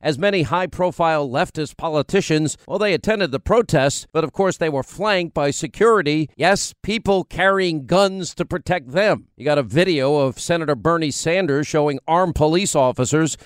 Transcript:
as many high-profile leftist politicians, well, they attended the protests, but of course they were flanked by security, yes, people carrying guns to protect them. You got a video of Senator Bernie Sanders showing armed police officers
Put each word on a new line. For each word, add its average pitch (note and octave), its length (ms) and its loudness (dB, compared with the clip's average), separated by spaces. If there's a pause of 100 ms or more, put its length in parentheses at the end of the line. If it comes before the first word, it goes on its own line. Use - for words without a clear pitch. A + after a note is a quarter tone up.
as D3 180 -2
many G3 260 2
high-profile E3 840 -2
leftist D3+ 480 -4
politicians, D#3 800 0 (100)
well, F3 120 -4
they G3+ 160 0
attended F#3+ 380 0
the C3+ 60 -2
protests, D#3+ 760 2
but D#3+ 100 0
of C#3 80 -6
course F#3+ 240 0
they D#3+ 140 -2
were C#3 120 -2
flanked F3+ 520 -2
by C#3+ 160 0
security, D#3 840 0
yes, F3+ 380 0 (100)
people G3 400 0
carrying F3+ 640 0
guns F#3+ 500 0
to E3+ 120 -4
protect E3+ 460 -4
them. F3+ 340 0 (100)
You - 80 -10
got D3 140 2
a C#3+ 40 2
video C#3+ 540 2
of C3+ 240 0
Senator D#3+ 340 -2
Bernie D#3 360 0
Sanders D3+ 560 -2
showing D3 320 0 (100)
armed E3+ 260 2
police D#3+ 400 0
officers C3 720 0